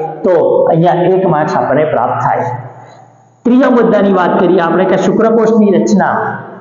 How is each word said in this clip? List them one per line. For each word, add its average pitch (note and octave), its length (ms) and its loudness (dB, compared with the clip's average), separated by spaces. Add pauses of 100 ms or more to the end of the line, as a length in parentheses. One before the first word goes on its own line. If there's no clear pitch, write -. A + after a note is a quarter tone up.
(240)
તો E3+ 480 2
અહીંયા E3+ 320 2
એક F#3 240 0
માર્ક્સ D#3 300 -2
આપણને C3+ 280 0
પ્રાપ્ત A#2+ 380 -2
થાય. - 200 -2 (1000)
ત્રીજા B3+ 240 2
મુદ્દાની G#3 440 2
વાત F#3 260 0
કરીએ F3+ 200 2
આપણે E3+ 260 0
કે F#3+ 120 0
શુક્રકોષની G#3+ 760 2
રચના D#3+ 680 0 (240)